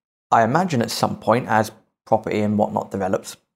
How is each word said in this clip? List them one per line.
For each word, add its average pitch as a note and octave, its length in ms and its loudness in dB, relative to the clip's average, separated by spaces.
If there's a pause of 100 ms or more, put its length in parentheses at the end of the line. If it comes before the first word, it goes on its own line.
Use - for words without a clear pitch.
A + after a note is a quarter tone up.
(300)
I A#2 140 4
imagine D3+ 360 0
at A2+ 120 -2
some G#2 260 -2
point A#2+ 300 0
as A2 240 0 (340)
property G#2 340 0
and G#2+ 160 0
whatnot G#2+ 340 -2
develops, - 460 -4 (200)